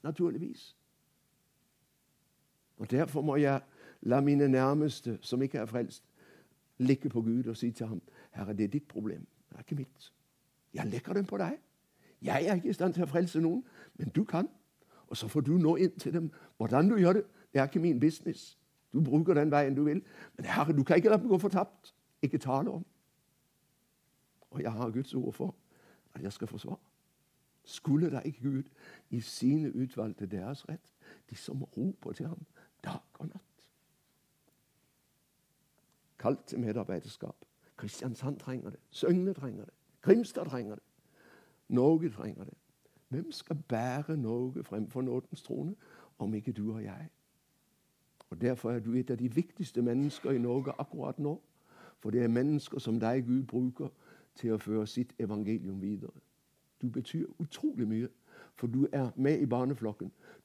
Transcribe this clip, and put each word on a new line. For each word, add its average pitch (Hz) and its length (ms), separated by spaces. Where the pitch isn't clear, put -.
naturligvis. 165 760
Og 107 120
derfor 139 320
må 147 140
jeg 139 240
la 123 200
mine 143 280
nærmeste, 131 720
som 127 220
ikke 143 160
er 113 80
frelst, 120 380
ligge 135 300
på 117 140
Gud 117 240
og 113 100
si 117 140
til 113 160
ham, 110 160
«Herre, 101 220
det 104 120
er 101 40
ditt - 200
problem, 107 380
det - 80
er 123 60
ikke - 120
mitt. - 380
Jeg - 120
legger 185 260
dem 196 140
på 202 120
deg. 196 200
Jeg 151 240
er 202 80
ikke 180 160
i - 20
stand 175 220
til 180 80
å 156 80
frelse 170 300
noen, 170 240
men - 140
du 202 160
kan. 175 240
Og - 40
så 113 120
får 151 120
du 147 180
nå 165 180
inn 175 220
til - 160
dem. 165 160
Hvordan 131 320
du 226 80
gjør 180 160
det, 202 120
det 139 80
er 135 80
ikke 165 140
min 160 180
business. - 580
Du 147 120
bruker 156 300
den 147 160
veien 143 240
du 143 100
vil. 156 180
Men 120 100
Herre, 151 260
du 143 120
kan 156 120
ikke 190 140
la 214 60
dem 208 120
gå 190 100
fortapt. 190 560
Ikke 147 160
tale 135 320
om.» 170 160
Og 131 120
jeg 113 100
har 113 180
Guds 123 240
ord 123 180
for 185 220
at - 80
jeg 98 100
skal - 160
få 85 100
svar. - 220
Skulle 156 460
da 139 140
ikke 151 180
Gud 135 200
i 120 100
sine 139 540
utvalgte 113 520
deres 101 420
rett, - 260
de 113 60
som - 260
roper - 500
til - 140
ham 160 200
dag - 160
og - 80
natt? - 420
Kall 127 180
til - 140
medarbeiderskap. 107 760
Kristiansand 123 640
trenger 131 320
det. - 100
Søgne 180 440
trenger 110 300
det. - 100
Grimstad - 420
trenger 113 300
det. - 100
Norge 156 420
trenger 104 340
det. - 100
Hvem - 240
skal - 240
bære 127 480
Norge 127 480
frem 104 260
for 127 120
nådens 127 400
trone, 143 320
om 107 160
ikke 107 180
du 104 200
og 110 120
jeg? 104 240
Og 80 100
derfor 123 300
er 120 80
du 117 160
et 127 160
av 120 60
de 120 180
viktigste - 480
mennesker 135 480
i 135 80
Norge 127 400
akkurat 147 400
nå, 147 220
for 107 120
det 120 120
er 117 60
mennesker 143 500
som 117 220
deg 120 260
Gud 127 160
bruker 123 460
til 113 200
å 107 40
føre 107 280
sitt 123 320
evangelium 104 640
videre. 104 320
Du 123 100
betyr 120 380
utrolig 151 500
mye, 110 200
for - 120
du 131 260
er 131 240
med 139 240
i 143 60
barneflokken. 117 640